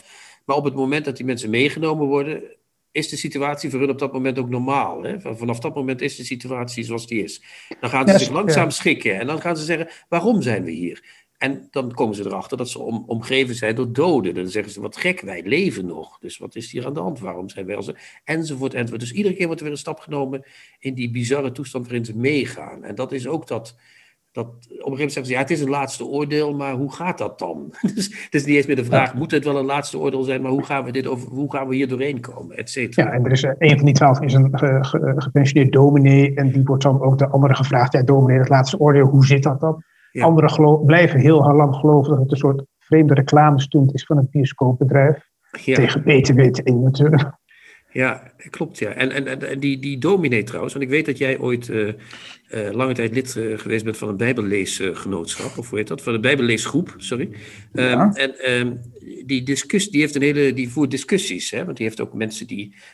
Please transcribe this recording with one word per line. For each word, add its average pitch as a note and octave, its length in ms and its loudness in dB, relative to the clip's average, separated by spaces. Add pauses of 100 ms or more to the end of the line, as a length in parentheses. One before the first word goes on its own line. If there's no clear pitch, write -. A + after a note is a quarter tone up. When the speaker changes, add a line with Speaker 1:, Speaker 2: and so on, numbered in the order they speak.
(440)
Speaker 1:
Maar C#3 120 -2
op D3 80 -2
het C3+ 100 -2
moment C3+ 300 -2
dat C3+ 120 -6
die B2 100 -10
mensen A2+ 240 -6
meegenomen D3 560 0
worden, C#3+ 360 -2 (480)
is D3+ 180 -6
de D3+ 80 -10
situatie C#3+ 540 -6
voor B2+ 100 -4
hun C#3 100 0
op C3+ 80 -6
dat C3+ 140 -4
moment C3 260 -4
ook B2 100 -4
normaal, B2+ 540 -4
hè? - 180 -8
Van, A#2+ 180 -10
vanaf A#2 220 -6
dat D#3 140 -6
moment C3 260 -6
is C#3 160 -6
de B2 80 -14
situatie A#2+ 600 -10
zoals A#2 220 -8
die A2 160 -4
is. - 200 -12 (380)
Dan B2 100 -6
gaan C3 160 0
ze G3 60 6
Speaker 2:
Ja, G3 60 6
Speaker 1:
zich - 100 0
Speaker 2:
ja. B2+ 60 -6
Speaker 1:
langzaam E3 360 0
schikken A#2+ 480 -2
en A#2 80 -6
dan D3+ 140 -6
gaan E3+ 160 -4
ze D3+ 80 -10
zeggen: D#3+ 240 -4 (200)
"Waarom F3 340 0
zijn G#2+ 220 -2
we E2 60 -8
hier?" - 560 -12 (120)
En C3+ 320 -6
dan B2+ 220 -6
komen A2+ 220 -2
ze G2+ 120 -8
erachter F#2+ 300 -8
dat A#2+ 120 -8
ze - 100 -12
om-, A2+ 280 -8
omgeven B2 480 -2
zijn A2 200 -2
door B2 180 -4
doden. B2+ 420 0
Dan F#2 140 -6
zeggen G2+ 240 -8
ze: G2+ 80 -16
"Wat G#2+ 160 -12
gek, F3+ 240 -4
wij F#2+ 240 -12
leven G2+ 420 -2
nog. D#2+ 320 -14
Dus - 200 -18
wat G#2 180 -18
is A#2 160 -14
hier B2+ 140 -10
aan C#3 80 -10
de D#3+ 60 -8
hand? E3+ 200 -8
Waarom F#2 280 -12
zijn G2 180 -14
wij G2+ 100 -8
al G#2 60 -10
zo?" - 100 -12 (320)
Enzovoort, D3 500 -6
enzovoort. A#2+ 260 -6
Dus A#2+ 120 -12
iedere F#3+ 220 -2
keer F#3 120 -4
wordt E3 140 -8
er D#3 60 -12
weer D3 80 -8
een C#3 80 -12
stap D#3 180 -12
genomen C#3 420 -8 (360)
in C3 160 -8
die B2 160 -6
bizarre B2 420 -2
toestand B2+ 340 -10
waarin A#2+ 180 -6
ze G#2+ 120 -10
meegaan. B2+ 680 -4
En G#2 100 -12
dat B2+ 180 -8
is C3 160 -8
ook D#3 180 -6
dat... A#2 300 -10 (560)
dat A#2+ 140 -8
op - 140 -20
een - 80 -20
gegeven - 220 -10
moment C#3 220 -4
zeggen C3+ 140 -6
ze: B2+ 60 -6
"Ja, B2 60 0
het C#3 120 -2
is D#3+ 100 -2
een C#3 80 -2
laatste C3+ 360 -4
oordeel, D3 520 -2
maar C#3 180 -6
hoe C#3 180 -6
gaat F3 260 -6
dat - 200 -8
dan?" D#2+ 420 -10
<laughs> - 140 -2
Dus - 300 -6
het - 100 -8
is C#3+ 100 0
niet C#3+ 120 2
eens C3+ 100 4
meer C#3 100 0
de B2 80 -2
vraag: C3+ 280 2
Speaker 2:
Ja. A#2+ 60 -6
Speaker 1:
"Moet D#3+ 120 -4
het C#3+ 140 0
wel C#3+ 140 -2
een C3+ 60 -2
laatste C#3 340 -6
oordeel C#3 240 -2
zijn, C3 200 -4
maar C3 80 -4
hoe C3+ 140 0
gaan C#3 200 -4
we B2 80 -8
dit C3 140 -4
over, A#2+ 220 -6
hoe C3 240 -6
gaan C3+ 160 -6
we C3 60 -2
hier C3+ 140 0
doorheen C3 320 -4
komen?" - 360 -16
Et A2+ 140 -12
cetera. - 340 -2
Speaker 2:
Ja, - 80 -2
en B2 120 0
er B2+ 80 2
is, C3 100 2
eh, C3+ 160 0
een D3 180 6
van C#3+ 80 4
die C#3+ 100 6
twaalf C#3 260 6
is C#3 120 0
een C3 260 4
ge-, C3+ 220 2
ge-, C3+ 360 0
gepensioneerd C#3 560 4
dominee C#3 640 8
en C#3 180 2
die C3+ 120 4
wordt C3+ 180 2
dan C3+ 200 4
ook C3 160 4
de C3+ 100 2
andere C#3 260 4
gevraagd: B2 380 2
"Ja, C3+ 100 4
dominee, C3 360 6
dat B2+ 100 2
laatste C3+ 300 4
oordeel, C#3+ 280 6
hoe C3+ 200 8
zit C#3 160 4
dat C#3 180 0
dan?" D#3+ 220 -2 (300)
Speaker 1:
Ja. B2 120 0
Speaker 2:
Anderen D#3+ 260 6
gelo-, D3+ 340 6
blijven D3 360 6
heel D3 340 8
lang C#3+ 200 6
geloven D3 360 4
dat C3+ 100 2
het C3+ 100 2
een D3 60 2
soort C3+ 280 0 (140)
vreemde D#3 360 6
reclamestunt C#3 800 4
is C3+ 100 -6
van D3+ 120 0
het C3+ 140 4
bioscoopbedrijf. C#3 1000 2 (360)
Speaker 1:
Ja. C3 100 0
Speaker 2:
Tegen C3+ 300 2
beter C#3 300 6
weten B2 300 4
in B2 180 2
natuurlijk. C#3+ 480 2 (640)
Speaker 1:
Ja, B2+ 400 -4 (180)
klopt, - 280 -8
ja. G#2 120 -4
En, C3 200 -4
en, C#3 160 -6
en, C3 220 -10
en C#3 120 -8
die, C#3 180 -2
die C#3 200 -8
dominee D3 460 0
trouwens, G2+ 300 -8
want C#3 120 -6
ik B2+ 40 -12
weet D#3 160 0
dat C3+ 120 -4
jij C3+ 200 -2
ooit, A#2+ 300 -4
eh, G#2+ 200 -4
eh, G#2+ 60 -8 (800)
lange B2+ 200 -2
tijd A#2 200 -4
lid, B2+ 220 -6
eh, A2 220 -6
geweest G#2+ 260 -4
bent A2 120 -6
van A2 120 -8
een G2+ 80 -6 (560)
bijbelleesgenootschap, - 840 -6
of A#2 120 -12
hoe G#2 80 -6
heet G#2+ 100 -6
dat? - 140 -10
Van A#2+ 120 -4
een A2 60 -2
bijbelleesgroep, B2+ 760 0
sorry. A2+ 320 -8 (440)
Speaker 2:
Ja. B2+ 180 0
Speaker 1:
Ehm, F#3 260 4
en, C3+ 220 -2
ehm, B2 340 -2 (540)
die C3 160 -2
discuss-, C#3 480 -2
die C#3+ 100 2
heeft D3 140 0
een C3+ 80 0
hele, C#3+ 300 2
die A#2+ 180 -4
voert C#3 200 0
discussies, - 600 -4
hè? A2 140 -6
Want D3+ 120 -8
die A2 100 -4
heeft A2 140 -8
ook - 140 -8
mensen G#2+ 320 -8
die G2+ 280 -12 (200)